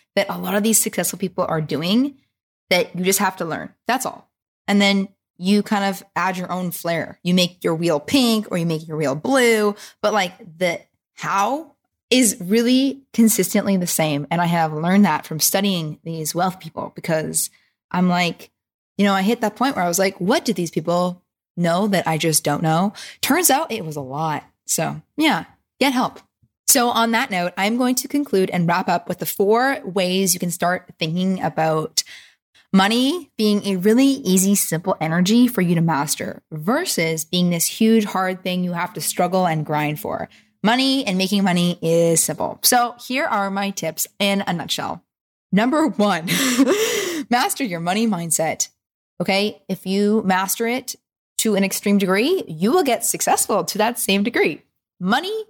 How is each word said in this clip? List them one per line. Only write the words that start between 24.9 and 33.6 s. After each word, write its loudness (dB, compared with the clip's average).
yeah, 0
get 2
help. -2
So 4
on 2
that 0
note, -2
I'm 0
going 2
to -6
conclude 0
and 0
wrap 0
up 0
with -6
the -6
four 2
ways 0
you -4
can -4
start -2
thinking -2
about -2
money 2
being 2